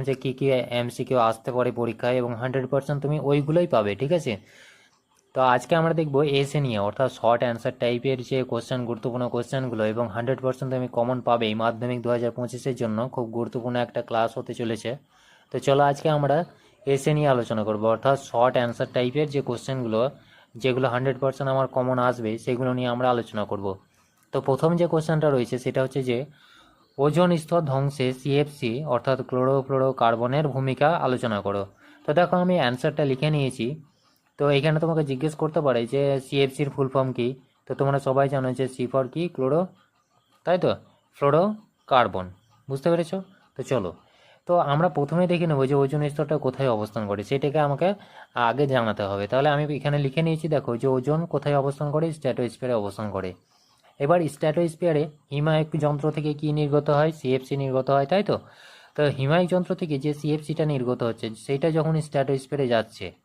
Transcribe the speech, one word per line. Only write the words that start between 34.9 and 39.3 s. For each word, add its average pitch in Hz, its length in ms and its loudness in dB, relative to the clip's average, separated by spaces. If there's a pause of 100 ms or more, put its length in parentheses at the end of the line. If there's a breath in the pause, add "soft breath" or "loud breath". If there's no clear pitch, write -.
জিজ্ঞেস 147 320 -2
করতে 156 240 0
পারে 120 140 4 (120)
যে 139 100 2 (240)
সিএফসির 139 480 0
ফুল 139 200 0
ফর্ম 131 220 2
কী? 120 120 0 (380 soft breath)
তো - 140 -6
তোমরা 139 260 2
সবাই 139 280 4
জানো 131 140 0 (100)
যে 131 160 0
সি 127 180 -4
for 135 120 2 (100)
কি? 160 80 -4 (120)